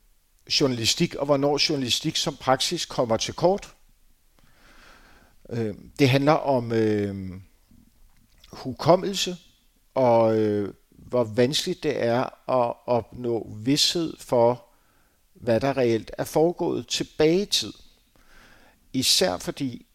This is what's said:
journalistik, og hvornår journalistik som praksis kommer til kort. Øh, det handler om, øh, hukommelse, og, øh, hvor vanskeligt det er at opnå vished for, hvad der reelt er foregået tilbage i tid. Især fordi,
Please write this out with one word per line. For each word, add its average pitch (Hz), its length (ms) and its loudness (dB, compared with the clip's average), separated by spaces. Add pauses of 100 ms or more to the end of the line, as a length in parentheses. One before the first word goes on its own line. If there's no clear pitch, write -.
(500)
journalistik, 127 640 0
og 143 100 -4
hvornår 143 440 2
journalistik 139 460 -2
som 147 220 -4
praksis - 480 0
kommer 113 320 -2
til - 160 -6
kort. - 420 0 (1700)
Øh, 110 260 -6 (240)
det 143 100 6
handler 139 240 2
om, 127 380 0
øh, 101 680 -2 (1080)
hukommelse, 180 880 0 (560)
og, 117 440 6
øh, 104 360 0 (160)
hvor - 340 -2
vanskeligt 123 600 0
det 120 200 -2
er 117 460 -2
at 123 260 0 (100)
opnå 120 720 -4
vished 143 640 -2
for, 123 460 2 (680)
hvad 113 260 0
der 135 180 0
reelt 113 400 0
er 135 60 -6
foregået 160 640 -2
tilbage - 540 0
i 208 40 -4
tid. - 280 -4 (1200)
Især 180 440 0
fordi, 139 580 -8